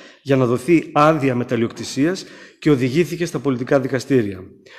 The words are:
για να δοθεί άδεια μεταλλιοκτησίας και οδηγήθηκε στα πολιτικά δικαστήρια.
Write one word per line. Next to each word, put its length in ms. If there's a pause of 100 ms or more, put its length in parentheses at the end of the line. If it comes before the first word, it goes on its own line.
(220)
για 140
να 100
δοθεί 480
άδεια 420
μεταλλιοκτησίας 920 (340)
και 120
οδηγήθηκε 540
στα 140
πολιτικά 400
δικαστήρια. 600 (400)